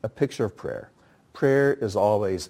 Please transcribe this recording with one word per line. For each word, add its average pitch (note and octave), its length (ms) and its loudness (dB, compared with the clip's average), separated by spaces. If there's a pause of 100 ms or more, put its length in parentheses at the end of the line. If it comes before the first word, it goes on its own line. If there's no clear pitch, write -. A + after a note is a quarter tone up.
a A2 60 -6
picture - 360 -2
of G2 120 -6
prayer. - 320 -10 (420)
Prayer C#3 420 2
is G#2 220 -4
always G2+ 540 0